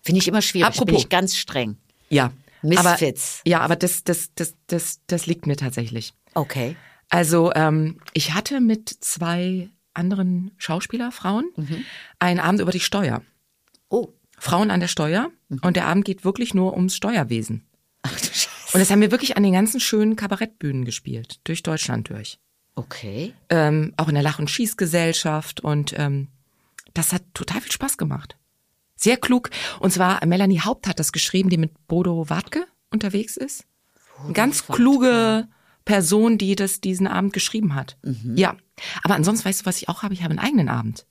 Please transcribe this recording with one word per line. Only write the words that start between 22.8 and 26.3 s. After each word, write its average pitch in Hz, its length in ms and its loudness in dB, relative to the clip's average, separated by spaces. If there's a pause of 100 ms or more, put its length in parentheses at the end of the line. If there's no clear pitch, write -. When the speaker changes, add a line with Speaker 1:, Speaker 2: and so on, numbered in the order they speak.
Speaker 2:
Ähm, 156 480 2
auch 160 100 0
in 151 80 2
der 143 80 4
Lach- 147 160 0
und 147 100 -4
Schießgesellschaft 165 1120 -2
und, 147 340 0
ähm, 139 340 -2 (680)